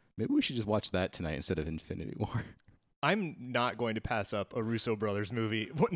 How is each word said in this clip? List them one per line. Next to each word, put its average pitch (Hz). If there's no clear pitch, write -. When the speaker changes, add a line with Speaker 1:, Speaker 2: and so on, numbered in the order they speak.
Speaker 1:
Maybe 113
we 294
should 131
just 107
watch 104
that 92
tonight 78
instead 76
of 76
Infinity 80
War. 110
<laughs> -
Speaker 2:
I'm 175
not 123
going 113
to 110
pass 107
up 101
a 120
Russo 113
brothers 104
movie. 110
<laughs> 160
What, 185